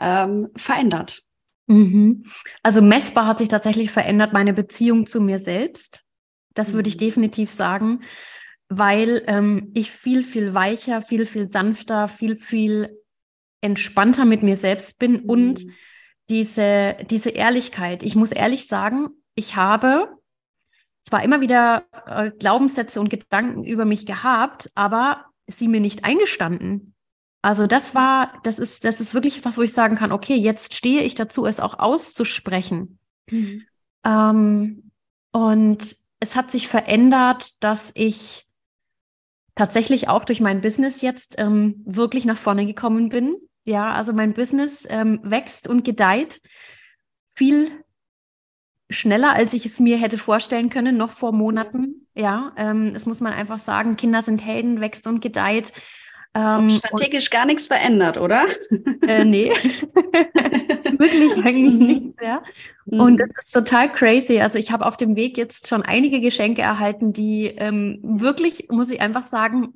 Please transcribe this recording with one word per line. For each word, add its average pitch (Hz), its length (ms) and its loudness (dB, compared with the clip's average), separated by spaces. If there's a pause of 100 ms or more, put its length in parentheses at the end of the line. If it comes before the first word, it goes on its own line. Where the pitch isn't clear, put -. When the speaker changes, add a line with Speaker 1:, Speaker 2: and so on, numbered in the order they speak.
Speaker 1:
ähm, 196 560 -2
verändert? 220 680 -2 (420)
Speaker 2:
Mhm. 208 580 6 (380)
Also 220 180 4
messbar 220 460 6
hat 220 140 0
sich 220 80 0
tatsächlich 214 420 0
verändert 214 420 2
meine 202 220 2
Beziehung 226 520 0
zu 226 140 -4
mir 196 180 0
selbst. 196 640 -8 (520)
Das 214 180 -4
würde 220 160 -2
ich 196 60 -6
Speaker 1:
Mhm. 165 60 -8
Speaker 2:
definitiv 220 520 -2
sagen, 220 500 -2 (680)
weil, 208 560 2
ähm, 202 480 0
ich 220 160 -4
viel, 254 320 -2
viel 208 320 -4
weicher, 220 480 -2
viel, 226 240 -2
viel 208 240 -6
sanfter, 208 560 -2
viel, 220 300 -6
viel 214 600 -2 (640)
entspannter 214 640 2
mit 220 180 4
mir 196 140 2
selbst 196 420 -4
bin 247 220 2
und 240 440 0
Speaker 1:
Mhm. 180 60 -20 (580)
Speaker 2:
diese, 202 680 0 (140)
diese 226 200 -2
Ehrlichkeit. 220 720 -2
Ich 208 120 -6
muss 220 160 4
ehrlich 247 380 -2
sagen, 220 400 -4 (260)
ich 214 220 -8
habe 220 520 2 (920)
zwar - 220 -2
immer 277 180 2
wieder, 240 440 2 (220)
äh, 214 320 -6
Glaubenssätze 240 640 0
und 214 80 0
Gedanken 220 560 -4
über 220 220 -2
mich 208 180 -2
gehabt, 233 680 -4
aber 220 500 -2 (220)
sie 233 200 -6
mir 220 140 2
nicht 208 240 -4
eingestanden. 202 920 -4 (460)
Also 208 260 0
das 240 280 0
war, 262 480 0
das 226 160 -4
ist, - 260 -10
das 220 160 -2
ist 214 140 -10
wirklich 269 320 -2
was, 233 100 -6
wo 233 60 0
ich 226 100 -2
sagen 220 240 2
kann, 214 160 -2
okay, 240 220 -2
jetzt 214 400 -2
stehe 269 280 0
ich - 120 -4
dazu, 220 320 -6
es 214 140 -4
auch - 180 -6
auszusprechen. 185 1200 -4 (320)
Speaker 1:
Mhm. 214 320 -6 (420)
Speaker 2:
Ähm, 214 840 2 (420)
und 214 640 2 (240)
es 226 160 -6
hat 254 140 -4
sich - 180 -6
verändert, 254 840 2 (120)
dass 214 300 -4
ich - 520 -6 (1080)
tatsächlich 226 540 0
auch 220 160 0
durch 226 160 -2
mein 196 200 0
Business 262 400 -2
jetzt, 254 380 -6
ähm, 208 460 0
wirklich 233 400 -2
nach 220 120 0
vorne 202 300 -2
gekommen 226 420 -2
bin. 262 280 -2 (280)
Ja, 214 280 -4
also 220 200 -4
mein 214 220 0
Business, 277 540 -4
ähm, 220 340 0
wächst - 460 -6
und 240 160 0
gedeiht 214 560 0 (960)
viel 294 360 4 (1200)
schneller, 240 440 0
als 226 180 0
ich 240 140 -6
es - 140 -4
mir 233 180 4
hätte 226 180 -2
vorstellen 226 540 -2
können, 254 260 -2
noch 226 140 -2
vor 233 220 -6
Monaten. 220 840 -4
Ja, 214 420 -4
ähm, 214 380 -2
das 214 100 -12
muss 226 160 -6
man 220 120 -4
einfach 214 260 -8
sagen, 214 380 -2
Kinder 226 260 0
sind 220 220 -2
Helden, 233 360 -4
wächst 214 260 -8
und 226 140 -2
gedeiht. 214 520 -2 (640)
Ähm, 214 300 0
Speaker 1:
Und 214 80 6
strategisch 233 540 -2
Speaker 2:
und - 60 -4
Speaker 1:
gar 240 140 2
nichts 302 200 2
verändert, 190 520 2
oder? 208 260 2 (640)
Speaker 2:
Äh, 220 180 4
nee. 214 260 4
<laughs> 339 760 2 (720)
Wirklich 311 460 4
eigentlich 247 340 6
Speaker 1:
Mhm. 240 80 8
Speaker 2:
nichts, - 360 0
ja. 233 200 -4 (440)
Speaker 1:
Mhm. 220 140 0
Speaker 2:
Und 240 200 8
das 240 80 2 (140)
ist - 100 -12
total 247 400 2
crazy. 240 480 4
Also 214 180 0
ich 202 140 -6
habe 214 140 -2
auf 220 100 -4
dem 220 200 0
Weg 247 220 -4
jetzt - 300 -8
schon 214 140 -2
einige 269 380 0
Geschenke 226 420 0
erhalten, 208 500 -2
die, 214 340 -2
ähm, 208 560 -4
wirklich, 269 680 -2
muss 240 200 -2
ich 240 100 -6
einfach 220 220 -2
sagen, 226 540 -4